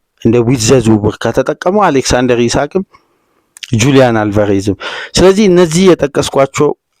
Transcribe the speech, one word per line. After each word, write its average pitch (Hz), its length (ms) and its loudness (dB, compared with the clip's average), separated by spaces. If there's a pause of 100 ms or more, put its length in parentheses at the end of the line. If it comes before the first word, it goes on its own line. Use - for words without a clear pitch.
(220)
እንደ 113 200 2
ዊዝ 120 220 0
ዘ 127 160 2
ዝውውር 107 380 0
ከተጠቀሙ 143 640 -4
አሌክሳንደር 127 600 0
ኢሳቅም 139 420 -2 (880)
ጁሊያን 123 440 2
አልቫሬዝም። 101 600 -2 (360)
ስለዚህ 190 320 2
እነዚህ 175 400 2
የጠቀስኳቸው 143 840 0 (320)